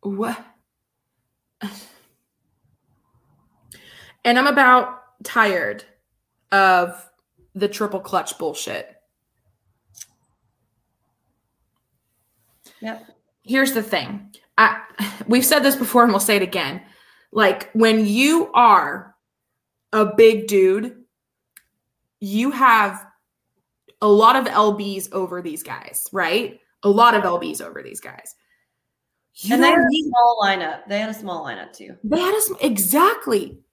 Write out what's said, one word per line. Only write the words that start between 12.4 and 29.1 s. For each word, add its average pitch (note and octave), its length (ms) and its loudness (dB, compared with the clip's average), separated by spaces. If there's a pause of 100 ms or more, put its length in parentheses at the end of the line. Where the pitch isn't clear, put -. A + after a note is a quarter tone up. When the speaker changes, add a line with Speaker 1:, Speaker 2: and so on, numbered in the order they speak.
Speaker 2:
Yep. A3 240 -14 (380)
Speaker 1:
Here's C4+ 300 0
the A3+ 100 -2
thing. G3 480 -6 (280)
I, G#3+ 220 2 (460)
we've B3 180 2
said D4+ 160 2
this C4+ 160 2
before A#3+ 280 2
and A#3 80 2
we'll G3 80 0
say G#3 160 0
it G3 60 0
again. F3+ 400 -6 (500)
Like, G3+ 400 0
when A3 340 2
you C#4 460 0
are F#3+ 640 2 (760)
a G#3+ 140 2
big G#3+ 400 4
dude, G3+ 560 0 (1160)
you G#3+ 300 -2
have A3+ 540 2 (1000)
a G#3 60 2
lot G#3+ 280 6
of B3 100 -2
L G#3 320 0
Bs G3 340 -10
over F3+ 300 -8
these D#3 200 -12
guys, - 500 -12
right? F#3+ 480 -4 (220)
A G3+ 60 0
lot A3 260 6
of G3+ 100 0
L F3 160 -2
Bs D#3 200 -12
over D3+ 220 -16
these - 180 -18
guys. - 340 -20 (1040)